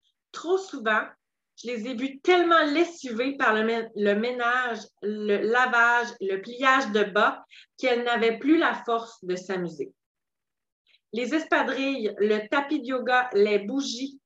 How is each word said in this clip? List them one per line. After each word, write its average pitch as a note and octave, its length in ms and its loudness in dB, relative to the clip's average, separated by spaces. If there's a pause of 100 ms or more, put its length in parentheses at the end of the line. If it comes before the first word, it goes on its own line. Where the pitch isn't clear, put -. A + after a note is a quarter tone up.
(320)
Trop F4+ 260 -2
souvent, A3+ 440 -2 (580)
je G#3+ 60 -16
les A#3 220 -6
ai C4 60 -8
vues C4+ 260 -8
tellement E4+ 460 4
lessivées C#4 680 -2
par B3 160 4
le G#3+ 120 2
mé-, A3+ 320 -2
le G3+ 180 2
ménage, A#3+ 640 0 (240)
le G#3 360 0
lavage, A#3+ 680 2 (120)
le F#3+ 200 -4
pliage B3 520 0
de G#3 120 2
bas, F#3+ 400 0 (320)
qu'elles A#3+ 280 0
n'avaient A3+ 340 0
plus D#4 200 4
la B3+ 160 2
force - 500 -6
de F3+ 100 -4
s'amuser. F3+ 580 -6 (1200)
Les A#3 220 -4
espadrilles, C4+ 840 -2
le G#3+ 300 0
tapis C#4 320 -2
de A#3 60 -10
yoga, B3 460 0
les G#3 260 4
bougies, A#3 680 -6